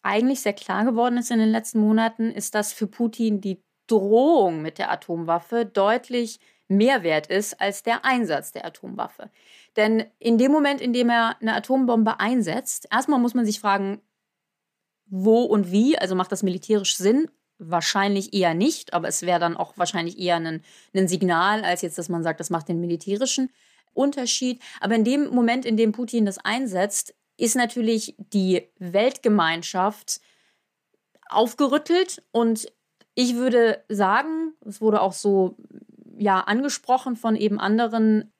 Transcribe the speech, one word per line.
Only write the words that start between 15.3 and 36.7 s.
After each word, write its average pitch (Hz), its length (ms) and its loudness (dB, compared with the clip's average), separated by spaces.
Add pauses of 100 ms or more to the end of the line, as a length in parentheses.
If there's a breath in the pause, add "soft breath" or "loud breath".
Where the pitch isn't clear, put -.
und 202 280 0
wie, 220 280 4
also 190 160 -2
macht 185 180 -2
das 196 100 -4
militärisch 196 540 -2
Sinn? 240 340 2 (280)
Wahrscheinlich 196 760 -2
eher 175 200 2
nicht, 247 380 -2
aber 165 160 -2
es - 140 -6
wäre 175 180 0
dann 170 160 -2
auch - 200 -8
wahrscheinlich 175 420 -4
eher 175 180 0
ein, 160 260 -6 (320 soft breath)
ein 190 140 2
Signal, 185 560 0
als 180 180 -2
jetzt, 170 160 -8
dass 170 100 -10
man 170 140 -4
sagt, 160 180 -4
das 160 100 -10
macht 165 180 -6
den 170 120 -2
militärischen 202 680 -4 (420 soft breath)
Unterschied. 254 680 -2 (200 loud breath)
Aber 214 140 0
in 220 100 4
dem 277 260 0
Moment, 247 340 0
in 226 120 0
dem 220 160 2
Putin 226 340 -2
das 190 120 -4
einsetzt, 202 760 -4 (220)
ist 233 200 0
natürlich 233 600 -2
die 185 440 0 (160)
Weltgemeinschaft 190 1400 0 (1080)
aufgerüttelt. 294 1000 0
Und 226 420 0 (420)
ich 247 220 0
würde 240 520 2
sagen, 277 680 0 (120)
es 202 140 -16
wurde 214 200 2
auch 185 120 0
so, 190 440 0 (640)
ja, 190 220 2
angesprochen 254 760 -2